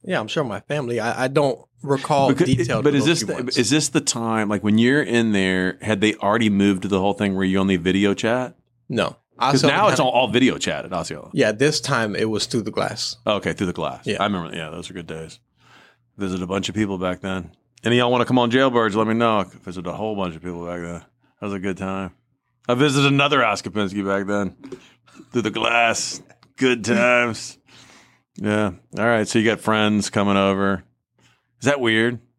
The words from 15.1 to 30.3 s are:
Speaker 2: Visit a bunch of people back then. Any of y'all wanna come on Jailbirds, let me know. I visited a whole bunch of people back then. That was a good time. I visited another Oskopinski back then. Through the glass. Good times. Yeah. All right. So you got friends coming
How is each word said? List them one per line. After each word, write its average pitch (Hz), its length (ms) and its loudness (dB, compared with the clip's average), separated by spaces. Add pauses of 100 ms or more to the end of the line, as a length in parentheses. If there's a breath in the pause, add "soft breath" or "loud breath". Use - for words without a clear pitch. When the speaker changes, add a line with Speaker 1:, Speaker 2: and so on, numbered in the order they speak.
Speaker 2:
Visit 95 260 -4
a 90 40 -6
bunch 95 240 -4
of 90 40 -10
people 101 220 -2
back 90 240 -4
then. 92 300 -6 (340)
Any 117 120 2
of - 20 4
y'all 123 120 2
wanna 123 140 4
come 127 140 2
on 120 120 2
Jailbirds, 120 460 4
let 110 100 2
me 110 80 0
know. 113 260 2
I 92 40 -2
visited 87 420 -12
a 87 60 -6
whole 107 240 -6
bunch 92 200 -6
of 80 60 -18
people 85 220 -10
back 87 160 -8
then. 85 200 -10 (400)
That 104 60 -10
was 101 60 -6
a 101 60 -6
good 95 180 -4
time. 95 360 -8 (560)
I 123 60 2
visited 139 380 2
another 143 280 2
Oskopinski 101 680 -2
back 98 200 0
then. 101 300 -2 (760 loud breath)
Through 120 100 0
the 107 80 0
glass. 117 720 0 (340)
Good 123 280 2
times. 120 720 0 (800 soft breath)
Yeah. 104 360 0 (260)
All 104 80 -2
right. 113 220 2
So 113 100 0
you 110 60 2
got 110 160 2
friends 107 500 2
coming 101 280 2